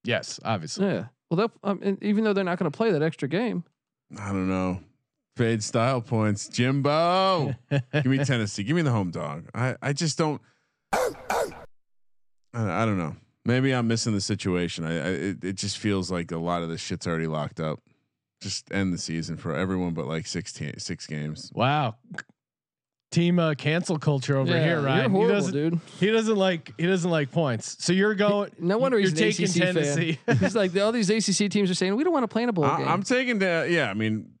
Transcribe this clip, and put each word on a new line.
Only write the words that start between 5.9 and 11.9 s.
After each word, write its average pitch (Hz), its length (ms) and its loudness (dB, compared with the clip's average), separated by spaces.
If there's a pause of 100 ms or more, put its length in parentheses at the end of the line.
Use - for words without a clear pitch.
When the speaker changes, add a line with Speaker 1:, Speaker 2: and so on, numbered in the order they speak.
Speaker 3:
points, 107 460 0
Jimbo. 151 1120 2
Speaker 1:
<laughs> - 80 -18 (220)
Speaker 3:
Give 147 140 0
me 135 120 2
Tennessee. 117 460 0
Give 143 120 0
me 175 60 2
the 143 100 2
home 98 180 0
dog. 76 440 -8
I, 123 260 -2
I 143 140 -2
just 156 240 -2
don't. 156 220 0 (520)
I, - 1900 -4